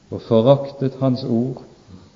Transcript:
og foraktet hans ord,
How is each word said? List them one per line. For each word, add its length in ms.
og 100
foraktet 800
hans 220
ord, 400